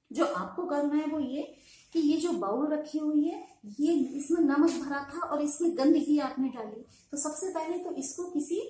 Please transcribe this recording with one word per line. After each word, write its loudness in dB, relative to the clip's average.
जो 0
आपको -4
करना 0
है 0
वो -2
ये -4
कि 0
ये 4
जो 0
बाउल 0
रखी -2
हुई 2
है, -4
ये 2
इसमें 0
नमक 6
भरा -4
था -8
और -2
इसमें 2
गंदगी 6
आपने -2
डाली, -10
तो -8
सबसे -2
पहले -4
तो -8
इसको -4
किसी -2